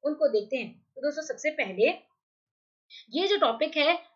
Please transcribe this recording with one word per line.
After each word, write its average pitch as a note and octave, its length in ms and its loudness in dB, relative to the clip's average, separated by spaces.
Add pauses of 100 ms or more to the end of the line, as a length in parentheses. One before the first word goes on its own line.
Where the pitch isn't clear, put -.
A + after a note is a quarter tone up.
उनको D4+ 240 0
देखते A3+ 300 0
हैं। B3+ 140 -6 (240)
तो C4 60 -14
दोस्तों, D4 220 -4
सबसे C#4+ 280 -4
पहले A3 380 0 (1200)
ये E4 160 -2
जो G4+ 100 2
topic D4+ 400 0
है D#4 200 2 (180)